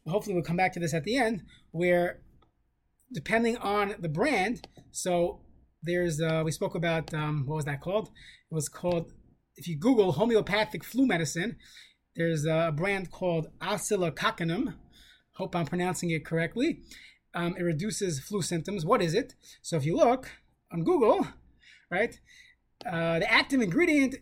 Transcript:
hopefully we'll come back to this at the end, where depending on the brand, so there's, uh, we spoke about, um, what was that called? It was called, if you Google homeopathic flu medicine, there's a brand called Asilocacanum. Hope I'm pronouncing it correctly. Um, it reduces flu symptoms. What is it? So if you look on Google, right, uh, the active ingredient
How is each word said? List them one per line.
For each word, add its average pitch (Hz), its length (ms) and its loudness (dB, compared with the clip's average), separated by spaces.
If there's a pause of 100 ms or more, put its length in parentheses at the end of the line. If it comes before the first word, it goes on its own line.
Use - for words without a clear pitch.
hopefully 202 300 -2
we'll 175 80 0
come 170 140 -2
back 185 160 2
to 175 60 -8
this 165 140 -2
at 160 100 -2
the 247 140 0
end, 226 240 0 (300)
where 175 500 2 (920)
depending 233 460 0
on 202 420 0
the 165 100 -4
brand, 220 580 0 (220)
so 175 520 0 (420)
there's, 170 360 0
uh, 160 240 2
we 160 80 0
spoke 185 220 -4
about, 165 400 -2
um, 151 320 -2
what 156 120 -4
was 147 80 -4
that 143 140 -4
called? 196 280 -2
It - 480 -16
was 151 120 -2
called, 170 460 -4 (420)
if - 120 -14
you 165 100 -4
Google 196 360 6
homeopathic 208 720 2
flu 262 220 2
medicine, 180 520 0 (580)
there's 165 300 0
a 160 300 2
brand 190 360 -2
called 165 380 -2 (120)
Asilocacanum. 185 1120 -2 (600)
Hope 190 220 -6
I'm 165 120 -2
pronouncing 180 420 -2
it 156 160 -2
correctly. 170 560 -2 (540)
Um, 175 200 -2
it 190 60 -8
reduces 175 580 -2
flu 202 220 -4
symptoms. 175 420 -4
What 202 200 4
is 160 100 0
it? 233 220 -2 (260)
So - 140 -4
if 143 100 0
you 165 100 0
look 262 360 4 (400)
on 170 120 -4
Google, 302 440 4 (640)
right, 208 280 -2 (640)
uh, 165 360 -2
the - 120 0
active 262 300 4
ingredient 269 600 2